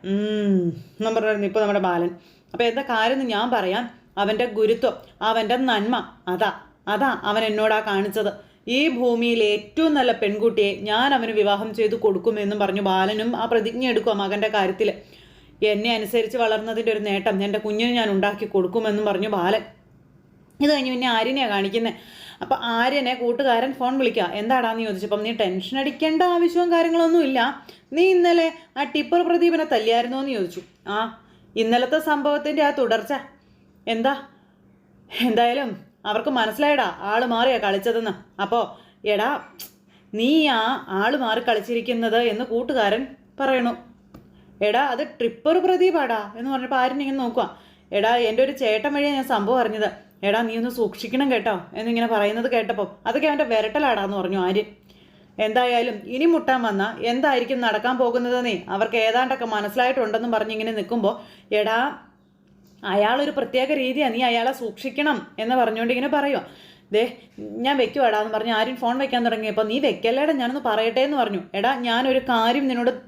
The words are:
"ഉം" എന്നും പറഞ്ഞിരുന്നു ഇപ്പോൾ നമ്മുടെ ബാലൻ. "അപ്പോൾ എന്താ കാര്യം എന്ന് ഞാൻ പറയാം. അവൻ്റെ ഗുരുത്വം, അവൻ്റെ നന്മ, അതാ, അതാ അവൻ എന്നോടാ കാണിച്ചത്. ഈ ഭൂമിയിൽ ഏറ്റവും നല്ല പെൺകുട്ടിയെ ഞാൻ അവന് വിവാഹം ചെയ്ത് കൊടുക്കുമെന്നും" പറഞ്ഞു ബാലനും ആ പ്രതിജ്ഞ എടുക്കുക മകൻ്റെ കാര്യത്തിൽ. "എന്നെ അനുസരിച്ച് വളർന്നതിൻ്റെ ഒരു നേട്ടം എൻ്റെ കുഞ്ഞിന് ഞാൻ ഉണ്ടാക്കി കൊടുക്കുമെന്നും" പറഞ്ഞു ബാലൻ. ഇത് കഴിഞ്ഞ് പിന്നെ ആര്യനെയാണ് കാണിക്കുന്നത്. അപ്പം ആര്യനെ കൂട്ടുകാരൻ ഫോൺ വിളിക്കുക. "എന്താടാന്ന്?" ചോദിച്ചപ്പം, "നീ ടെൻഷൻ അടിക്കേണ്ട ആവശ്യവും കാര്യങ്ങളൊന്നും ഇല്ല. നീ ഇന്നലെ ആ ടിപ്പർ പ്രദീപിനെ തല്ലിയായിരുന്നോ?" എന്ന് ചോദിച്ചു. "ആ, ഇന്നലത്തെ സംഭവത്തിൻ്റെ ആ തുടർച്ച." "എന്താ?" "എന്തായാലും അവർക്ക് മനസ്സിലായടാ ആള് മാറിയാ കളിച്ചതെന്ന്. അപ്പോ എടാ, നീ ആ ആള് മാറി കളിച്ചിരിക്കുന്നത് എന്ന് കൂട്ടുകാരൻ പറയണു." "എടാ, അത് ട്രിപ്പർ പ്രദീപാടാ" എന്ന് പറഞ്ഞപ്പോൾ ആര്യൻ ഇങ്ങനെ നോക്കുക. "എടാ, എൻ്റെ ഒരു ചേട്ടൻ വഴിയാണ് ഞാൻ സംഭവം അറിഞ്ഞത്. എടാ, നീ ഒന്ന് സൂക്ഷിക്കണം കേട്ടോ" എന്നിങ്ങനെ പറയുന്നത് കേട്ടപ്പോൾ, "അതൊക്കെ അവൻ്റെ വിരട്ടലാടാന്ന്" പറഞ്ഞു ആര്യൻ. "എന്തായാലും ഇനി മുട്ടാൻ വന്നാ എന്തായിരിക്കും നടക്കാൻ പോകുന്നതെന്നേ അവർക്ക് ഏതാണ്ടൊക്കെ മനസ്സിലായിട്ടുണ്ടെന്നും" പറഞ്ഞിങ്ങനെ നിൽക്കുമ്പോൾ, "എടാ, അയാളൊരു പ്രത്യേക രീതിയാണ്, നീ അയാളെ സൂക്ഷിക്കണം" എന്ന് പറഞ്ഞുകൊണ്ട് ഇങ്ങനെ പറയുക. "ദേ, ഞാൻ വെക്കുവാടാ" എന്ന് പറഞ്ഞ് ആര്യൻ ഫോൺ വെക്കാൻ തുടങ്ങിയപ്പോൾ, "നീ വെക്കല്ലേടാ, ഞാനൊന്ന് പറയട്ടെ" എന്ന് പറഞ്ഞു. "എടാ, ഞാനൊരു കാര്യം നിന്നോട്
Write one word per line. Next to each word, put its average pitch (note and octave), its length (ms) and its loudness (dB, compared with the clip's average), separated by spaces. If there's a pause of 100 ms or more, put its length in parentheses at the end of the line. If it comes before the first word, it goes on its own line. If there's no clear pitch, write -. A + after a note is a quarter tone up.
(120)
"ഉം" G#3 460 0 (400)
എന്നും A3 180 -2
പറഞ്ഞിരുന്നു G#3+ 360 0
ഇപ്പോൾ A3 120 2
നമ്മുടെ G3+ 260 2
ബാലൻ. F3 200 0 (420)
"അപ്പോൾ A#3+ 180 0
എന്താ B3 120 -4 (120)
കാര്യം A3 240 2
എന്ന് C4 180 -2
ഞാൻ A3 100 0 (100)
പറയാം. G3+ 280 0 (380)
അവൻ്റെ A3 240 0 (120)
ഗുരുത്വം, A3+ 360 2 (360)
അവൻ്റെ A3+ 260 2 (140)
നന്മ, A3 260 0 (380)
അതാ, G3 160 0 (440)
അതാ C4 160 2 (200)
അവൻ A3 200 0
എന്നോടാ G#3+ 280 2 (100)
കാണിച്ചത്. G3+ 420 0 (460)
ഈ - 20 2 (180)
ഭൂമിയിൽ A#3 440 2 (120)
ഏറ്റവും D#4 460 0
നല്ല B3 140 4 (100)
പെൺകുട്ടിയെ G#3 480 2 (180)
ഞാൻ A#3 280 2
അവന് A3+ 220 -2
വിവാഹം G3+ 380 2
ചെയ്ത് A3 180 0 (100)
കൊടുക്കുമെന്നും" G#3 580 0
പറഞ്ഞു G3 260 0
ബാലനും G#3 420 0 (120)
ആ - 100 0
പ്രതിജ്ഞ A#3 400 0
എടുക്കുക A3+ 300 2
മകൻ്റെ G#3 340 -2
കാര്യത്തിൽ. F#3+ 320 0 (840)
"എന്നെ G#3 280 0
അനുസരിച്ച് A3 440 -2
വളർന്നതിൻ്റെ A3 520 0
ഒരു G#3 120 -4
നേട്ടം G3 300 0 (100)
എൻ്റെ G#3 200 -2
കുഞ്ഞിന് A3 320 0
ഞാൻ A3 160 0
ഉണ്ടാക്കി G3+ 400 0
കൊടുക്കുമെന്നും" G#3 560 0
പറഞ്ഞു G3+ 260 0
ബാലൻ. G3+ 260 0 (1000)
ഇത് D4 80 4
കഴിഞ്ഞ് C4 220 0
പിന്നെ B3+ 220 0
ആര്യനെയാണ് B3 380 0
കാണിക്കുന്നത്. G3+ 420 -2 (460)
അപ്പം - 160 0 (180)
ആര്യനെ B3+ 460 0
കൂട്ടുകാരൻ A#3+ 560 0
ഫോൺ B3+ 220 -2
വിളിക്കുക. A3 280 0 (120)
"എന്താടാന്ന്?" A3+ 480 0
ചോദിച്ചപ്പം, G#3 380 -4
"നീ A#3 60 -4 (100)
ടെൻഷൻ F#3 400 -2
അടിക്കേണ്ട D#4 400 0 (120)
ആവശ്യവും E4+ 420 2
കാര്യങ്ങളൊന്നും E4 520 4
ഇല്ല. C4 120 0 (560)
നീ E4+ 80 4 (100)
ഇന്നലെ F4 340 4 (300)
ആ C#4 40 -2 (120)
ടിപ്പർ E4+ 340 2
പ്രദീപിനെ E4+ 460 2
തല്ലിയായിരുന്നോ?" A#3+ 480 2
എന്ന് C#4 160 -4
ചോദിച്ചു. F3+ 240 -6 (320)
"ആ, G#3 40 -2 (640)
ഇന്നലത്തെ B3 360 2 (140)
സംഭവത്തിൻ്റെ D4 580 0
ആ - 100 -4
തുടർച്ച." A3+ 320 0 (840)
"എന്താ?" B3 200 2 (1120)
"എന്തായാലും A#3+ 420 2 (380)
അവർക്ക് A3+ 280 -2
മനസ്സിലായടാ A#3+ 500 2 (260)
ആള് A#3+ 200 2
മാറിയാ A#3+ 300 2
കളിച്ചതെന്ന്. G#3+ 500 0 (300)
അപ്പോ G3+ 160 0 (540)
എടാ, G#3+ 180 0 (880)
നീ A#3 100 2 (300)
ആ - 20 0 (400)
ആള് A#3+ 240 0
മാറി A3+ 240 0
കളിച്ചിരിക്കുന്നത് A3+ 720 0 (120)
എന്ന് A3 200 -4
കൂട്ടുകാരൻ A#3 500 0 (380)
പറയണു." B3+ 320 0 (960)
"എടാ, A#3 140 2 (100)
അത് A#3+ 100 -4 (160)
ട്രിപ്പർ A#3+ 460 0
പ്രദീപാടാ" E4 560 2 (180)
എന്ന് B3 140 -6
പറഞ്ഞപ്പോൾ B3+ 300 -2
ആര്യൻ C4 220 0
ഇങ്ങനെ C4+ 200 -4
നോക്കുക. A#3 220 -2 (520)
"എടാ, A3 140 4 (160)
എൻ്റെ A3+ 180 2
ഒരു C#4+ 160 -4
ചേട്ടൻ A3 340 0
വഴിയാണ് C#4+ 220 0
ഞാൻ C4 160 -4
സംഭവം A3 280 2
അറിഞ്ഞത്. G#3+ 280 0 (380)
എടാ, G#3+ 180 2
നീ A3+ 140 -4
ഒന്ന് A#3+ 180 -2
സൂക്ഷിക്കണം A#3 540 -2
കേട്ടോ" G#3+ 240 0 (220)
എന്നിങ്ങനെ A#3 360 -2
പറയുന്നത് G#3+ 400 0
കേട്ടപ്പോൾ, G#3+ 340 -2 (180)
"അതൊക്കെ C4 260 0
അവൻ്റെ B3+ 200 0
വിരട്ടലാടാന്ന്" A3 680 0
പറഞ്ഞു F#3 260 -2
ആര്യൻ. G3+ 200 0 (800)
"എന്തായാലും A#3+ 500 0 (200)
ഇനി D4 180 2
മുട്ടാൻ C4+ 340 2
വന്നാ G3+ 220 -2 (220)
എന്തായിരിക്കും B3+ 540 0
നടക്കാൻ A3 360 0
പോകുന്നതെന്നേ A#3+ 540 0 (200)
അവർക്ക് A3 300 0
ഏതാണ്ടൊക്കെ B3+ 500 0
മനസ്സിലായിട്ടുണ്ടെന്നും" A#3 800 0
പറഞ്ഞിങ്ങനെ A3 420 -2
നിൽക്കുമ്പോൾ, G#3 360 -2 (460)
"എടാ, A3 200 0 (1120)
അയാളൊരു B3 420 2
പ്രത്യേക C4 340 -2 (120)
രീതിയാണ്, B3+ 340 0
നീ B3 120 -2
അയാളെ A#3 300 2
സൂക്ഷിക്കണം" C4 580 -4 (260)
എന്ന് A#3 180 0
പറഞ്ഞുകൊണ്ട് A3+ 340 0
ഇങ്ങനെ B3+ 220 -2
പറയുക. C#4+ 240 0 (540)
"ദേ, G#3+ 80 4 (640)
ഞാൻ C#4 180 2
വെക്കുവാടാ" A#3 400 2
എന്ന് A3 140 -4
പറഞ്ഞ് A3 220 -2
ആര്യൻ B3 240 -2
ഫോൺ A#3+ 200 0
വെക്കാൻ B3+ 240 0
തുടങ്ങിയപ്പോൾ, A3 440 -2
"നീ A#3 60 -2 (100)
വെക്കല്ലേടാ, B3+ 540 0
ഞാനൊന്ന് B3+ 280 -4
പറയട്ടെ" A3+ 380 0
എന്ന് C#4+ 160 -2
പറഞ്ഞു. G3+ 180 -2 (180)
"എടാ, A#3 140 2 (160)
ഞാനൊരു C4 320 2 (120)
കാര്യം A#3+ 380 2
നിന്നോട് A#3+ 220 0 (140)